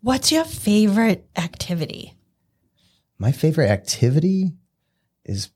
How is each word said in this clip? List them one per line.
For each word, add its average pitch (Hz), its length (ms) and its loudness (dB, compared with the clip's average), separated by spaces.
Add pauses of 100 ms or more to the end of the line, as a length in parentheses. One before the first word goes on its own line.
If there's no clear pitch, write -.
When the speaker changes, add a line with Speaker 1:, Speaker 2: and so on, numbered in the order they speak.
Speaker 1:
What's 254 300 0
your 320 140 2
favorite 214 880 2
activity? - 800 -8 (1040)
Speaker 2:
My 107 120 0
favorite 151 380 0
activity 156 840 0 (720)
is 98 300 -8